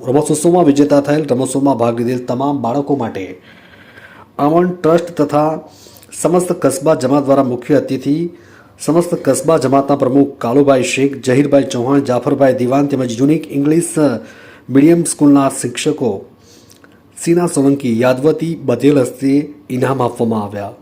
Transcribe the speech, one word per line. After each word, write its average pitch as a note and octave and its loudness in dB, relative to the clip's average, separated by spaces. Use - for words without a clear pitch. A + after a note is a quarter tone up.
રમતોત્સવમાં D#3 2
વિજેતા C#3+ 4
થયેલ, D3+ 0
રમતોત્સવમાં C3 0
ભાગ A#2 0
લીધેલ B2 -4
તમામ C3 -4
બાળકો C3+ -2
માટે F#2+ -8
અમન E3+ 2
ટ્રસ્ટ E3+ 0
તથા D3 0
સમસ્ત F3 0
કસ્બા D3 0
જમાત C3 0
દ્વારા C3+ 2
મુખ્ય B2 0
અતિથિ C3+ -4
સમસ્ત E3+ 0
કસ્બા D#3+ 2
જમાતના C#3 2
પ્રમુખ C#3 2
કાલુભાઈ C3 2
શેખ, C3+ -2
જહીરભાઈ C3+ 2
ચૌહાણ, B2+ 0
જાફરભાઈ C3 2
દિવાન C3+ 0
તેમજ B2 -4
યુનિક D3+ 0
ઇંગ્લિશ D#3 0
મીડિયમ D#3+ 4
સ્કૂલના C#3+ 4
શિક્ષકો B2+ -4
સીના E3+ 0
સોલંકી, C#3 0
યાદવતી D3+ 0
બધેલ C3+ 2
હસ્તે C3+ -4
ઇનામ B2+ 0
આપવામાં A2+ -4
આવ્યા. G2+ -10